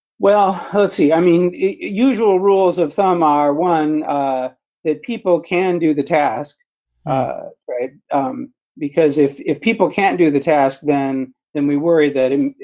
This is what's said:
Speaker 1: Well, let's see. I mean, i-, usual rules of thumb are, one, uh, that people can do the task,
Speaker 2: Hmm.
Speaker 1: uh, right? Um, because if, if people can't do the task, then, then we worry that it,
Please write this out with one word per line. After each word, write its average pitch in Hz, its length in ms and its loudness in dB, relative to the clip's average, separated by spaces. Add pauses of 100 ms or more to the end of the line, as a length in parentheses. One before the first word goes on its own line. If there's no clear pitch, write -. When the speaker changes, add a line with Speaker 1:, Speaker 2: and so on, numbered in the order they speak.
(180)
Speaker 1:
Well, 196 540 2
let's 196 220 0
see. 151 180 2
I 160 80 4
mean, 175 340 4
i-, 196 260 -2
usual 208 600 0
rules 190 380 2
of 160 160 -2
thumb 185 280 0
are, 147 300 2
one, 156 520 0
uh, 135 500 -4 (300)
that 151 180 -2
people 190 380 -2
can 180 380 -2
do 156 140 2
the 143 100 -2
task, 143 540 -2 (480)
Speaker 2:
Hmm. 135 80 -4
Speaker 1:
uh, 131 280 -4 (280)
right? 127 220 -6 (220)
Um, 131 400 -4 (260)
because 147 400 0
if, 143 220 0
if - 200 -4
people 196 300 0
can't 190 260 0
do 170 140 2
the 143 100 0
task, 143 440 0
then, 135 500 -2 (200)
then 143 120 -2
we 143 100 0
worry 156 340 2
that 131 220 0
it, 139 320 0